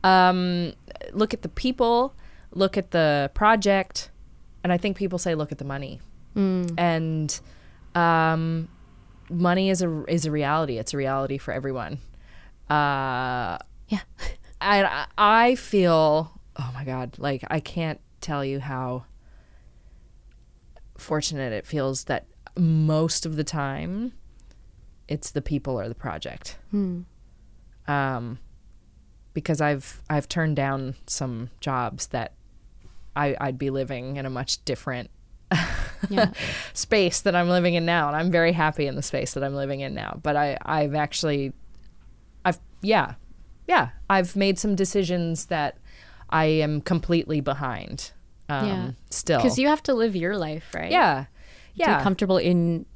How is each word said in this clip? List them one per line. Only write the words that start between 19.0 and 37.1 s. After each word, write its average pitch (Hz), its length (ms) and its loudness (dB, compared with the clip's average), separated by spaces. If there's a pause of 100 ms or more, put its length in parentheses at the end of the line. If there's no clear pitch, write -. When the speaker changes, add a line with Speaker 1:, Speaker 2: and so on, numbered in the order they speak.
Speaker 1:
fortunate 147 560 -4
it 107 140 -6
feels 135 380 -2
that - 220 -4 (300)
most 160 720 2
of 160 100 -6
the 151 80 -2
time 160 680 -6 (960)
it's - 220 -6
the 143 120 -4
people 135 380 -2
or 104 80 -6
the 117 60 -8
project. - 640 -10 (120)
Speaker 2:
Hmm. 185 320 -2 (840)
Speaker 1:
Um, 131 520 -4 (960)
because 151 280 -2
I've, 147 500 -2
I've 147 180 0
turned 160 280 0
down 135 400 -2 (100)
some 123 420 -4 (120)
jobs 131 480 -4
that 120 240 -4 (840)
I, 143 240 0
I'd 131 180 -2
be 139 120 -2
living 135 460 -6
in 135 100 -6
a 131 40 -4
much 131 360 -4
different 127 420 -6 (420)
<laughs> - 600 -2
Speaker 2:
Yeah. 185 200 4 (440)
Speaker 1:
space 196 480 2